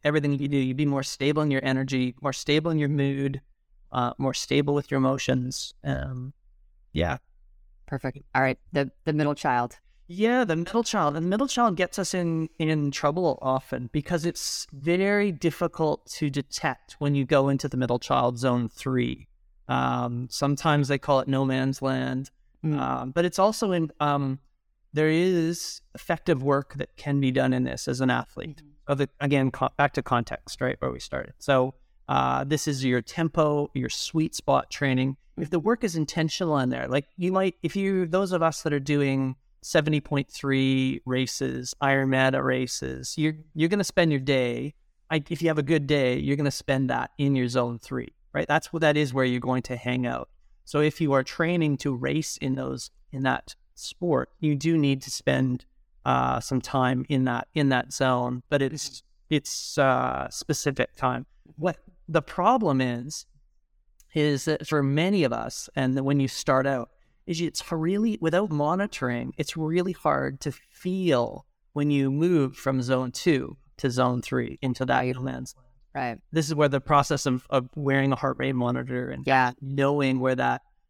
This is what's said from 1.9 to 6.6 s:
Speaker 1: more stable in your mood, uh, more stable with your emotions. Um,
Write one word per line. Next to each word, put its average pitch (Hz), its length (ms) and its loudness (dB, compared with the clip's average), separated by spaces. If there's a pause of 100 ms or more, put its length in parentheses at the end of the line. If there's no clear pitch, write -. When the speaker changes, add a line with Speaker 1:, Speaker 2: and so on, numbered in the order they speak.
Speaker 1:
more 135 120 -2
stable 151 360 2
in 160 80 0
your 147 120 2
mood, 139 520 -2 (500)
uh, 123 280 -2
more 135 160 0
stable 143 400 0
with 143 160 -4
your 139 80 0
emotions. 131 760 -2 (100)
Um, 135 500 -6 (600)